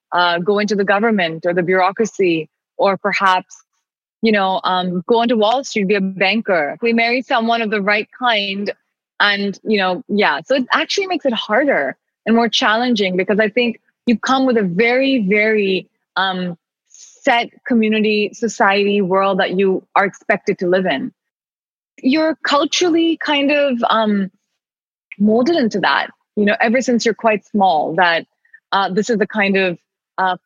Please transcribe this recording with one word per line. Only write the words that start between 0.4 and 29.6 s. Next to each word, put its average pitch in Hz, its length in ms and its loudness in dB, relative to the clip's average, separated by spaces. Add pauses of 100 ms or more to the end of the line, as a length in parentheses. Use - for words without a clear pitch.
go 202 180 0
into 208 180 -2
the 196 80 0
government 196 640 0
or 175 80 0
the 180 80 0
bureaucracy, 185 880 0 (260)
or 190 220 0
perhaps, 190 680 -2 (560)
you 220 120 2
know, 190 320 0
um, 185 420 -2
go 233 140 2
onto 240 180 0
Wall 233 260 2
Street, 196 240 -2
be 208 60 2
a 196 80 0
banker. 190 800 -2
We 233 100 0
marry 233 300 0
someone 233 400 -2
of 214 80 -4
the 214 100 -2
right 208 280 -2 (100)
kind. 202 520 -2 (500)
And, 202 420 0
you 208 160 0
know, 185 300 -2
yeah, 170 360 0
so 262 120 0
it 254 160 -2
actually 320 340 -2
makes 359 180 -4
it 262 80 0
harder 214 640 -2 (300)
and 226 80 2
more 233 140 2
challenging 214 680 0
because 190 220 0
I 214 100 2
think 240 320 -2 (260)
you 233 120 2
come 262 280 0
with 240 100 2
a 214 80 0
very, 240 640 0
very, 208 600 0 (280)
um, 185 420 -4 (300)
set - 640 -2 (140)
community, 214 680 0
society, 202 680 0
world 190 380 0
that 180 180 -2
you 190 380 0
are 190 100 2
expected - 540 -4
to 185 80 -4
live 185 200 0
in. 139 260 -4 (840)
You're 311 440 0
culturally 330 760 0
kind 285 360 0
of, 285 260 0 (100)
um, 208 400 0 (920)
molded 240 340 2
into 226 240 0
that, 139 320 0 (240)
you 208 100 0
know, 208 160 2
ever 240 200 2
since 240 240 0
you're 220 100 0
quite 220 320 0
small, 165 480 0
that, 170 320 2 (460)
uh, 196 200 0
this 202 160 -2
is 226 100 0
the 202 100 0
kind 196 280 0
of, 185 220 0 (400)